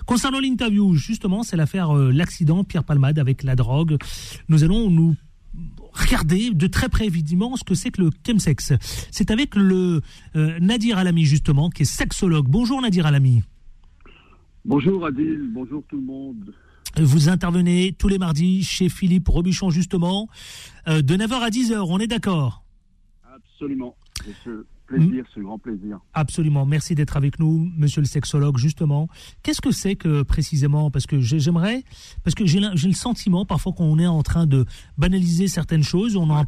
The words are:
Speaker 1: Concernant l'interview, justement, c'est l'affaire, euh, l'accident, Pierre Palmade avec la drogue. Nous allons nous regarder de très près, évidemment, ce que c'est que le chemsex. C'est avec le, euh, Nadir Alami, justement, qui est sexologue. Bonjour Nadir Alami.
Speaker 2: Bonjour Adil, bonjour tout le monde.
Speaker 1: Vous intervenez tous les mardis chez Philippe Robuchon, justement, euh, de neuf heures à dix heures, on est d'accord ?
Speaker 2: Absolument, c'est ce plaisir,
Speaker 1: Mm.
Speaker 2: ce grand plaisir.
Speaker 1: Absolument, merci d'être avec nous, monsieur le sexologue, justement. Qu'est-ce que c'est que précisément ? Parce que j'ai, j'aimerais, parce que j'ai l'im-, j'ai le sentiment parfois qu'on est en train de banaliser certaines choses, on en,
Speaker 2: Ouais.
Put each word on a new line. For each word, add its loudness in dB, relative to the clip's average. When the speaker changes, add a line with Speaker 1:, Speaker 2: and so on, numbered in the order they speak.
Speaker 1:
Concernant 0
l'interview, 2
justement, -2
c'est -4
l'affaire, 0
euh, 4
l'accident, 2
Pierre -2
Palmade 2
avec 0
la 0
drogue. 0
Nous 6
allons 2
nous 4
regarder 2
de 2
très -2
près, 0
évidemment, -2
ce -8
que -2
c'est -4
que -2
le 4
chemsex. 0
C'est -2
avec -2
le, 2
euh, 0
Nadir 2
Alami, 2
justement, 2
qui -4
est 4
sexologue. 0
Bonjour 2
Nadir 2
Alami. 4
Speaker 2:
Bonjour 0
Adil, -4
bonjour -10
tout -10
le -6
monde. -12
Speaker 1:
Vous 4
intervenez 2
tous 0
les 2
mardis 0
chez -2
Philippe 0
Robuchon, 0
justement, -2
euh, 2
de 2
neuf 0
heures -2
à 0
dix 0
heures, -2
on 0
est -2
d'accord ? -2
Speaker 2:
Absolument, -10
c'est -16
ce -14
plaisir, 0
Speaker 1:
Mm. -16
Speaker 2:
ce -12
grand -12
plaisir. -12
Speaker 1:
Absolument, -2
merci -2
d'être -2
avec -2
nous, 0
monsieur 0
le 0
sexologue, -2
justement. 0
Qu'est-ce -4
que 0
c'est -2
que 0
précisément ? 0
Parce -4
que 0
j'ai, 0
j'aimerais, 0
parce 0
que 0
j'ai 4
l'im-, 0
j'ai 2
le 2
sentiment -2
parfois -4
qu'on 2
est 4
en 2
train 0
de 4
banaliser 2
certaines 0
choses, 0
on 0
en, 2
Speaker 2:
Ouais. 2